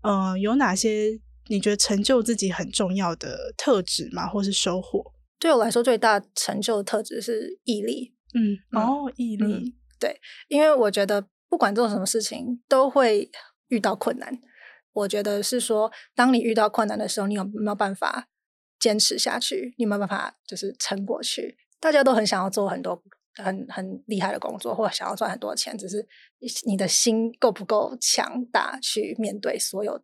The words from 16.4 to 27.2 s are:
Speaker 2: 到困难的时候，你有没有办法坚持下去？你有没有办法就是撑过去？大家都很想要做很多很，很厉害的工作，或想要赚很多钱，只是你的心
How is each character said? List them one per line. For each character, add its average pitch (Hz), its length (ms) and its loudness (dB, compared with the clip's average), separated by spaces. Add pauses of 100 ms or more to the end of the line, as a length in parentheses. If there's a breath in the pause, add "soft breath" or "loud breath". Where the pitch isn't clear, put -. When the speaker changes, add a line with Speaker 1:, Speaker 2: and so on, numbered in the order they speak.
Speaker 2:
到 214 160 4
困 214 180 0
难 214 100 -4
的 208 120 -4
时 - 100 -4
候， 196 80 0
你 208 60 -2
有 196 100 -2
没 208 260 -4
有 208 60 -2
办 196 180 0
法 - 340 -4 (520)
坚 214 180 4
持 - 220 2
下 - 180 -2
去？ 247 400 -4
你 240 60 0
有 214 60 2
没 202 60 0
有 202 40 -2
办 196 80 -2
法 - 260 -4 (140)
就 - 80 -12
是 202 240 -8
撑 196 260 -2
过 - 160 -4
去？ - 360 -6 (240)
大 311 100 4
家 285 100 6
都 262 120 6
很 214 120 4
想 196 160 0
要 190 80 -2
做 196 200 0
很 180 120 -4
多 175 200 -6 (420)
很， 190 240 -4
很 190 400 -10
厉 202 140 -2
害 196 100 0
的 - 80 -4
工 - 180 -6
作， - 160 -6
或 214 160 0
想 - 200 -6
要 214 40 -4
赚 196 160 -2
很 185 80 -6
多 - 160 -8
钱， - 240 -6
只 180 120 -10
是 208 180 -6 (580 soft breath)
你 196 120 0
的 190 100 0
心 226 500 2